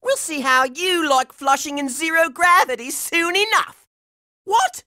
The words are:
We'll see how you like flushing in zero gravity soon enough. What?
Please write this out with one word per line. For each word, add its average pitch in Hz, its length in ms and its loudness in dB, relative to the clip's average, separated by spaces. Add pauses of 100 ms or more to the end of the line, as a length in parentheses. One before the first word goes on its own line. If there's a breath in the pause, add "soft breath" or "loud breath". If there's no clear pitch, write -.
We'll 539 140 0
see 311 240 -8
how 262 240 2
you 330 420 -2
like 262 240 2
flushing 277 460 -2
in 285 140 -4
zero 320 400 0
gravity 339 600 2
soon 339 460 -2
enough. 415 500 -2 (580)
What? 719 420 0